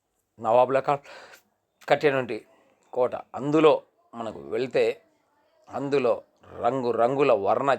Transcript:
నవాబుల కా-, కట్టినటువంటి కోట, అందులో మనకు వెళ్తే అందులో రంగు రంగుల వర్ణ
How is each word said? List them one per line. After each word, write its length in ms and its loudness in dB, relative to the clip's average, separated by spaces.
నవాబుల 480 2
కా-, 180 -2
కట్టినటువంటి 480 0
కోట, 220 -2
అందులో 340 4
మనకు 260 -12
వెళ్తే 460 -2
అందులో 440 0
రంగు 280 -2
రంగుల 300 2
వర్ణ 320 0